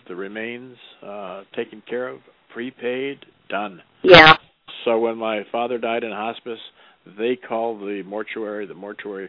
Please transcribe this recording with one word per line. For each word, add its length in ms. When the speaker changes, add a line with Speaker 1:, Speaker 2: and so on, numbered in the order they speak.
Speaker 1:
the 80
remains, 600
uh, 360
taken 340
care 200
of, 100
prepaid, 680
done. 320
Speaker 2:
Yeah. 300
Speaker 1:
So 120
when 200
my 240
father 240
died 280
in 60
hospice, 480
they 180
called 460
the 240
mortuary. 600
The 60
mortuary 560